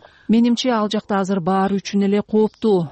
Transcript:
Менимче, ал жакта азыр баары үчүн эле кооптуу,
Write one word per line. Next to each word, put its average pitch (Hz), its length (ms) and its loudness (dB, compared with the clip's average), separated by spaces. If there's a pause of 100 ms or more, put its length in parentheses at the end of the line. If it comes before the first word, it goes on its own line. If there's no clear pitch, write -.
(280)
Менимче, 233 420 2
ал 214 200 -2
жакта 208 300 -2
азыр 196 200 -2
баары 196 360 0
үчүн 196 280 -2
эле 202 160 0
кооптуу, 202 720 0